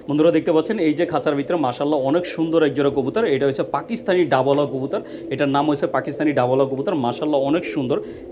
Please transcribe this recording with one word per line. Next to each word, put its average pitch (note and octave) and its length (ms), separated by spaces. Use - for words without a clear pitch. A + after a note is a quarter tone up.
বন্ধুরা D3+ 240
দেখতে D#3+ 200
পাচ্ছেন D#3+ 280
এই D#3 140
যে E3 120
খাঁচার D3+ 300
ভিতরে C#3+ 220
মাশাআল্লাহ C#3+ 420
অনেক C#3+ 260
সুন্দর D#3+ 380
এক C#3+ 100
জোড়া C#3+ 160
কবুতর, C#3 360
এটা C#3 200
হচ্ছে C#3 180
পাকিস্তানি F3+ 640
ডাবলা C#3 400
কবুতর, C3+ 360
এটার C#3 200
নাম C#3+ 200
হচ্ছে C#3+ 180
পাকিস্তানি C#3 460
ডাবলা C3 320
কবুতর। C#3 300
মাশাআল্লাহ C#3 440
অনেক C#3+ 260
সুন্দর, C3+ 320